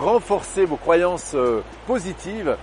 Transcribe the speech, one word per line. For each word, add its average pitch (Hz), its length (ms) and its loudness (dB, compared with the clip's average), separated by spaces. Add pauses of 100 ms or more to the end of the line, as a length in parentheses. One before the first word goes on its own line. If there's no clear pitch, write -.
renforcer 196 600 2
vos 156 100 0
croyances, 170 580 2
euh, 123 300 2 (240)
positives. 190 760 -2